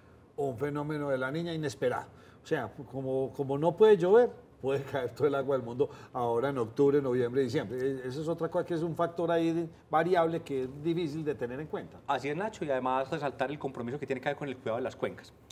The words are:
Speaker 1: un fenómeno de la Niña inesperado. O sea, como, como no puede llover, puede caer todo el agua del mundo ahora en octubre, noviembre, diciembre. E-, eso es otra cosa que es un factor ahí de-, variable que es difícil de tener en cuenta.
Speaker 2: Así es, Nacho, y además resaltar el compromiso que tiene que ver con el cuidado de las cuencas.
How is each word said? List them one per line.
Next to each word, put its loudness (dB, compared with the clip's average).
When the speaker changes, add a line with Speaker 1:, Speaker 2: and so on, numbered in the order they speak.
Speaker 1:
un -2
fenómeno -4
de 0
la -2
Niña -4
inesperado. -2
O -20
sea, -2
como, -2
como -2
no 2
puede 10
llover, 6
puede 0
caer -4
todo 2
el 2
agua 0
del -2
mundo -2
ahora 0
en -2
octubre, 4
noviembre, 2
diciembre. -2
E-, -4
eso -6
es -4
otra -2
cosa 0
que -4
es -2
un -4
factor 0
ahí 2
de-, -2
variable 4
que -4
es -10
difícil -2
de -2
tener -6
en -10
cuenta. -10
Speaker 2:
Así 0
es, -2
Nacho, -6
y -2
además 0
resaltar -4
el -8
compromiso -6
que -8
tiene -4
que -4
ver -4
con -8
el -8
cuidado -4
de -4
las -6
cuencas. -8